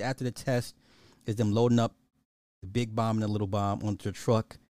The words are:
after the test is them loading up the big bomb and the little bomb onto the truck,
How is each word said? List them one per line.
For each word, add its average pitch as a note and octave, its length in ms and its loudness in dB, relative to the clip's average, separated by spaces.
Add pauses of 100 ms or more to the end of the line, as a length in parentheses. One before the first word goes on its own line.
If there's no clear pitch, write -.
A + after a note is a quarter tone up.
after B2+ 220 -4
the B2 80 -2
test B2 440 -2 (500)
is G#2+ 120 -2
them G#2 180 2
loading A#2+ 240 4
up A2+ 160 2 (680)
the F#2+ 60 -14
big A2 280 -4
bomb A2+ 220 0
and G#2+ 60 0
the G#2+ 60 -2
little G#2 180 -2
bomb G2+ 360 0
onto G#2 280 -4
the - 20 -10
truck, - 460 0 (180)